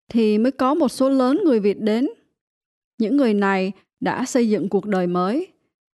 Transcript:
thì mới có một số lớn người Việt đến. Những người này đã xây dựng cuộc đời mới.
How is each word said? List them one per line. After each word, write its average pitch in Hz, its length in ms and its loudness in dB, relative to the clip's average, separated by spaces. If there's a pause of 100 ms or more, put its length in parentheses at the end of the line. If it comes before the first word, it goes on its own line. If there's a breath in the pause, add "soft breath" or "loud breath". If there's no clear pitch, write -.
thì 214 300 2
mới 247 140 2
có 262 220 0
một 311 140 0
số 262 200 0
lớn 269 360 2
người 240 160 4
Việt 196 200 0
đến. 220 280 0 (920)
Những 226 180 0
người 240 180 2
này 196 380 0 (280 soft breath)
đã 185 240 -4
xây 240 240 0
dựng 202 200 -2
cuộc 202 180 -2
đời 185 200 -2
mới. 190 420 -2 (460)